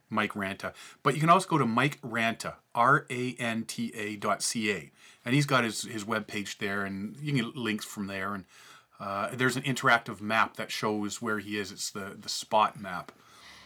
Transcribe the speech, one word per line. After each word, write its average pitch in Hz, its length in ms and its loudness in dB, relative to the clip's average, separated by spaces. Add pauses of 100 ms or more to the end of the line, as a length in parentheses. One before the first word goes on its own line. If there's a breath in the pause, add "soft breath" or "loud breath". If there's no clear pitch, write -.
Mike 107 240 0
Ranta. 98 400 -6 (320 loud breath)
But 143 100 4
you 147 60 -2
can 160 100 4
also 185 180 8
go 160 100 4
to 127 80 4
Mike 123 360 2
Ranta, 110 520 -2 (200)
R 135 360 6
A 127 280 -4
N 113 260 -2
T 117 300 -6
A 107 220 -6
dot 101 260 -2
C 107 300 0
A. 80 180 -4 (340 loud breath)
And 120 100 2
he's 143 120 6
got 131 180 4
his, 107 180 -2
his 104 220 -6
webpage 107 540 -4
there, 101 260 -2
and 98 360 -6
you 147 120 -4
can 123 120 2
get 117 120 -8
links 107 280 -2
from 101 220 -8
there. 98 280 -4
And, 95 100 -8 (540 loud breath)
uh, 101 360 -4
there's 127 220 2
an 135 60 -4
interactive 120 580 2
map 107 360 2
that 110 140 -8
shows 104 520 -2
where 107 160 0
he 104 200 -4
is. 95 140 -4
It's - 180 -8
the, 98 300 -10
the 110 80 -12
spot - 520 2
map. 92 320 -10 (540 loud breath)